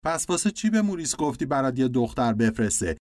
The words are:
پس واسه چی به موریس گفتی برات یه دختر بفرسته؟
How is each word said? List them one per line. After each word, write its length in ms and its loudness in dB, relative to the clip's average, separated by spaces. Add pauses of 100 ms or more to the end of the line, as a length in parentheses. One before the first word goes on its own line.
پس 260 -2
واسه 200 2
چی 200 -2
به 120 4
موریس 340 -2
گفتی 300 -2
برات 320 0
یه 100 4
دختر 440 0
بفرسته؟ 640 0 (120)